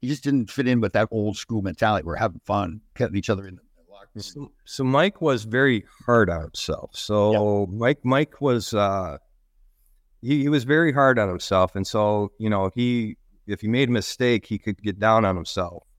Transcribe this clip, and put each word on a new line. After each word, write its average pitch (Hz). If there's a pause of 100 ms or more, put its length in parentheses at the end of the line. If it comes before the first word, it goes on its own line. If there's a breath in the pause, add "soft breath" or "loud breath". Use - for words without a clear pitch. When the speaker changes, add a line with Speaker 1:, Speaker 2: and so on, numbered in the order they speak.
Speaker 1:
he 127
just 143
didn't 139
fit 131
in 123
with 104
that 110
old 107
school 110
mentality. 98
We're 80
having 101
fun, 101 (140)
cutting 92
each 101
other 98
in 90
the - (280)
locker 101
room. 104
Speaker 2:
So, - (120)
so -
Mike 147
was 131
very 120 (220)
hard 117
on 82
himself. -
So 104 (360)
Speaker 1:
Yeah. 95
Speaker 2:
Mike, 123
Mike 131
was, 123
uh, 98 (1040)
he, 139
he 143
was 147
very 156
hard 135
on 104
himself. 92
And 95
so, 104
you 110
know, 95
he, 120 (300)
if 104
he 107
made 123
a 120
mistake, 120
he 104
could -
get 101
down 110
on 95
himself. 87 (140)